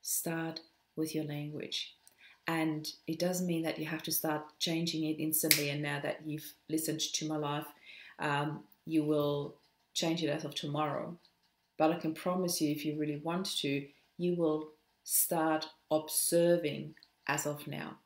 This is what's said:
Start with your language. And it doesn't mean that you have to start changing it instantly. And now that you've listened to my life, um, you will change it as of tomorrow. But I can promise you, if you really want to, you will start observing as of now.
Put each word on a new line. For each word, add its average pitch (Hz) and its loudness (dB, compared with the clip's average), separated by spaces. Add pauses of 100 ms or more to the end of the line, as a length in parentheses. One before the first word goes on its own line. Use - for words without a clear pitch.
Start 165 -2 (340)
with 156 -2
your 156 0
language. 147 -6 (500)
And 160 0 (140)
it 165 -2
doesn't 180 2
mean 165 0
that 156 -2
you 156 -2
have 160 -4
to - -4
start 151 -2
changing 165 0
it 156 0
instantly. 156 4
And 143 -2
now 143 0
that 151 -4
you've 147 -6 (160)
listened 156 -2
to - -2
my 156 -2
life, 147 -2 (520)
um, 147 0 (180)
you 160 2
will 147 2 (400)
change 165 0
it 151 2
as 151 0
of 143 -4
tomorrow. 147 -2 (600)
But 156 6
I 170 0
can 160 -2
promise 180 0
you, 151 4
if 147 -2
you 151 -2
really 151 -2
want 170 -2 (140)
to, 139 0 (300)
you 175 2
will 156 2 (300)
start 160 2 (200)
observing 156 2 (300)
as 147 0
of 147 -6
now. - -8